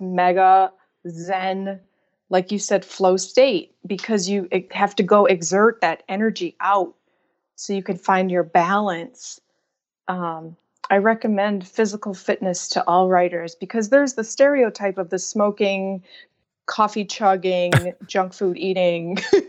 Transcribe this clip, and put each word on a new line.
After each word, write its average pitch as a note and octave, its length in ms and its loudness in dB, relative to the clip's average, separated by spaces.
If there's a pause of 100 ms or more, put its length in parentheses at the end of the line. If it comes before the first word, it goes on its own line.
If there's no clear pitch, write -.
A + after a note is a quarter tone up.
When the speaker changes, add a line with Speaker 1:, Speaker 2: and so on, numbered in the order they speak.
Speaker 1:
mega F#3 720 4 (340)
zen, F#3+ 720 -6 (500)
like F#3 220 0
you G3+ 80 -2
said, G3 240 -2
flow F#3 320 0
state, A#3 580 0 (120)
because F#3+ 420 -4
you G3 240 -2
e-, F#3 200 -2
have G3 260 -2
to G#3+ 60 0
go G3+ 220 6
exert F#3+ 540 2
that E3 300 -2
energy G3+ 500 -4
out F#3+ 340 0 (640)
so - 160 -10
you G3 120 -4
can F#3+ 140 -6
find F#3+ 320 2
your F3+ 140 0
balance. F3+ 960 -2 (680)
Um, E3 480 -8 (320)
I G3 80 4
recommend G#3 680 0
physical G#3 460 -4
fitness F#3 560 -4
to - 160 -4
all F3+ 220 4
writers F3+ 480 0
because G#3 340 -4
there's C#4 260 4
the A3+ 100 -4
stereotype A3 720 2
of F3+ 120 -6
the F#3 100 -2
smoking, G3 840 -2 (640)
coffee G#3+ 400 -2
chugging, F3+ 960 0
Speaker 2:
<laughs> F#3+ 80 -20
Speaker 1:
junk F#3 260 -4
food F#3 240 -4
eating F3+ 600 -2 (320)